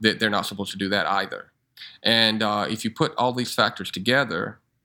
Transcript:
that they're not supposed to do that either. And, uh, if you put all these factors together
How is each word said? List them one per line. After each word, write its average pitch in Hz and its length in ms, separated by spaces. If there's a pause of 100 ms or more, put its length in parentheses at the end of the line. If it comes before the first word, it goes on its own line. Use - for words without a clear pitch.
that 110 200
they're 110 100
not 101 160
supposed 98 240
to 95 80
do 98 100
that 98 180
either. 95 460 (500)
And, 110 400
uh, 104 280
if 107 120
you 113 80
put - 280
all 123 160
these 123 200
factors - 360
together 107 680 (260)